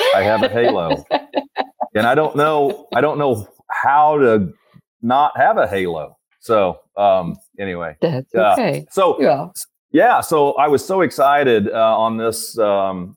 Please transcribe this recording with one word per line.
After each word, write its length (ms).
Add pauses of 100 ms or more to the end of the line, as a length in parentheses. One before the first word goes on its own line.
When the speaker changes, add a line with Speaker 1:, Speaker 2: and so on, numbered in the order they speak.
(120)
Speaker 1:
I 120
have 180
a 60
halo. 600
Speaker 2:
<laughs> 60 (800)
Speaker 1:
And 100
I 120
don't 180
know, 600
I 40
don't 180
know 280 (240)
how 480
to 340 (500)
not 340
have 200
a 120
halo. 500 (220)
So, 400 (160)
um, 400 (240)
anyway. 400
Speaker 2:
That's 340
Speaker 1:
Uh, 200
Speaker 2:
okay. 360
Speaker 1:
so, 300
Speaker 2:
Yeah. 300 (420)
Speaker 1:
yeah, 300
so 320
I 140
was 140
so 200
excited, 680
uh, 280
on 180
this, 420
um, 580